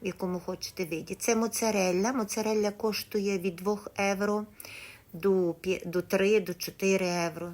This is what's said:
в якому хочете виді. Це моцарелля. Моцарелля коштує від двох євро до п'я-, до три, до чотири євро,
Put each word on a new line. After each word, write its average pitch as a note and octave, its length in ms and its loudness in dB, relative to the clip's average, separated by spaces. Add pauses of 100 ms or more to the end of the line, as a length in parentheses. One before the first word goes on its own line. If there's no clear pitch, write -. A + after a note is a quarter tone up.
в - 40 -4
якому F3+ 340 -2
хочете - 440 -6
виді. F3 300 -6
Це A#3 220 0
моцарелля. G#3+ 760 2
Моцарелля G#3+ 580 0
коштує G3+ 680 -2
від F3 180 -2
двох G3+ 320 -2 (100)
євро G3+ 480 2 (680)
до F3+ 420 2
п'я-, F3+ 320 -2
до F3 160 0
три, G3 380 4
до F3+ 140 -4
чотири F#3+ 520 0
євро, E3+ 480 -2